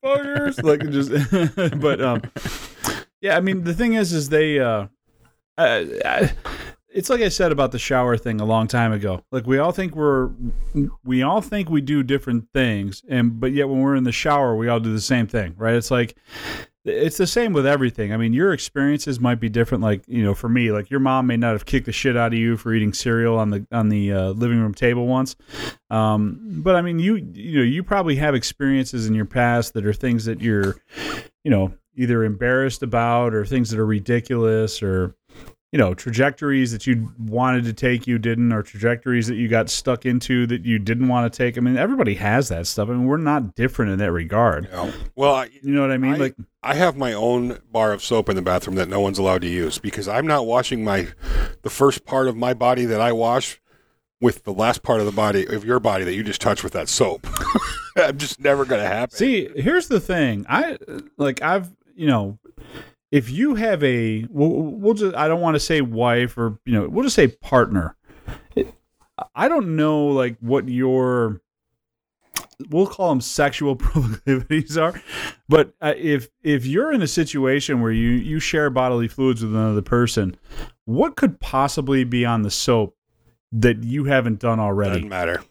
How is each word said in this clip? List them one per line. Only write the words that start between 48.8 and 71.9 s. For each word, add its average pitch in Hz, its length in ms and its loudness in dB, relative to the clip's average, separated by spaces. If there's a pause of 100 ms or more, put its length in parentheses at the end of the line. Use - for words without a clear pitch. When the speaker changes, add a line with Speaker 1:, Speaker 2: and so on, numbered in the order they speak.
Speaker 2:
no 98 100 -2
one's 98 180 0
allowed 92 260 2
to 90 40 -4
use 85 320 -2
because 101 300 -8
I'm 127 180 -2
not 143 180 2
washing 120 380 0
my, 98 240 0 (540)
the - 80 -6
first - 360 0
part 131 220 0
of 117 80 -2
my 123 180 0
body 123 320 2
that 113 160 0
I 120 120 2
wash 117 480 0 (580)
with 120 240 2
the 101 100 -8
last 110 300 0
part 113 160 2
of 104 60 0
the 104 80 -2
body, 101 340 0
of 104 160 -6
your 120 160 2
body 101 240 0
that 90 120 -2
you 107 80 -4
just 104 180 -6
touched 107 240 0
with 87 80 -8
that 82 160 -6
soap. 92 360 -2 (380)
<laughs> - 320 -10
I'm 139 220 2
just 147 240 -8
never 139 240 2
gonna 110 220 0
happen. 110 280 -2
Speaker 1:
See, 220 400 0
here's 302 320 0
the 214 140 2
thing. 131 480 -2
I, 277 280 0 (400)
like, 139 240 -2
I've, 180 280 0 (260)
you 165 120 -2
know, 107 300 0 (760)
if 123 180 2
you 240 260 0
have 208 280 0
a, 113 460 0
we'll, 151 200 2
we'll 196 440 0
just, 202 220 -2
I 151 120 0
don't 165 140 2
wanna 156 180 2
say 156 220 0
wife 120 560 0
or, 117 280 -2
you 123 80 2
know, 104 140 2
we'll 226 160 0
just 277 120 0
say 156 120 8
partner. 101 680 0 (1400)
I 190 120 2
don't 226 280 0
know, 151 320 2
like, 127 320 0
what 131 300 0
your, 123 720 0 (1300)